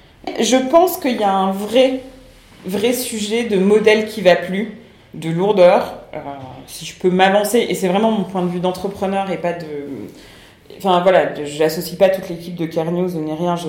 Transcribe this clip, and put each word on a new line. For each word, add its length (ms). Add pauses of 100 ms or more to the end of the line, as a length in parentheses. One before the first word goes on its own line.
(380)
Je 180 (140)
pense 260
qu'il 200
y 80
a 80
un 200
vrai, 480 (680)
vrai 260
sujet 520
de 120
modèle 500
qui 140
va 140
plus, 380 (420)
de 160
lourdeur. 680 (140)
Euh, 40 (480)
si 180
je 140
peux 120
m'avancer, 580
et 60
c'est 120
vraiment 240
mon 140
point 180
de 60
vue 100
d'entrepreneur 720
et 60
pas 160
de, 140 (1080)
enfin 240
voilà, 260
de, 180
j'associe 520
pas 120
toute 200
l'équipe 280
de 100
Care 240
News 200
ni 220
rien, 220
je, 140